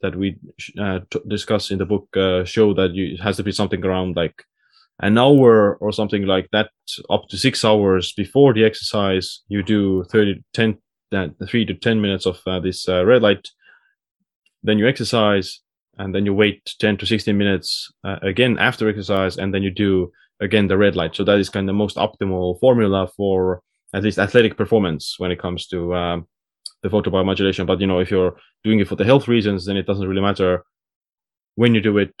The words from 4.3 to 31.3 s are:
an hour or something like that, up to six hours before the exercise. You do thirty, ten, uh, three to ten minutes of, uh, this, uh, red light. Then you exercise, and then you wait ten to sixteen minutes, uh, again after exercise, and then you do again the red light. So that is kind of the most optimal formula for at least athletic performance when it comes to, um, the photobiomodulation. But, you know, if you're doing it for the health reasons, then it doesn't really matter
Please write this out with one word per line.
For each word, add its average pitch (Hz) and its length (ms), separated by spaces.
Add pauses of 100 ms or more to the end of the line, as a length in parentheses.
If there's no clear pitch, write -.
an 104 180
hour 120 580
or 104 160
something 104 320
like 95 280
that, 107 180 (400)
up - 180
to - 80
six 127 300
hours 98 480
before 131 400
the 110 100
exercise. 98 800
You 101 160
do 95 420
thirty, 101 380 (120)
ten, 113 240 (340)
uh, 95 160 (180)
three 113 200
to 95 80
ten 110 260
minutes 98 240
of, 90 220
uh, 92 140
this, 92 280
uh, 90 160
red 120 160
light. 101 260 (1160)
Then 107 160
you 110 100
exercise, 107 720 (380)
and 95 160
then 101 100
you 101 80
wait 104 460
ten 104 180
to 98 80
sixteen 107 320
minutes, 101 560 (120)
uh, 98 180
again 110 360
after 110 300
exercise, 95 480
and 95 160
then 98 100
you 98 80
do 95 400 (300)
again 101 260
the 95 120
red 98 180
light. 85 180
So 101 100
that 104 140
is 95 120
kind 98 140
of 95 100
the 101 40
most 104 200
optimal 92 600
formula 104 480 (120)
for 92 420 (340)
at 98 80
least 104 160
athletic 104 380
performance 95 600
when 92 120
it 87 100
comes 90 280
to, 87 260
um, 87 320 (560)
the 101 60
photobiomodulation. 95 760
But, 90 140
you 98 60
know, 92 140
if 92 100
you're 92 260 (280)
doing 110 160
it 95 80
for - 80
the 101 80
health 131 240
reasons, 104 360
then 98 120
it 95 100
doesn't 98 200
really 95 140
matter 92 440 (880)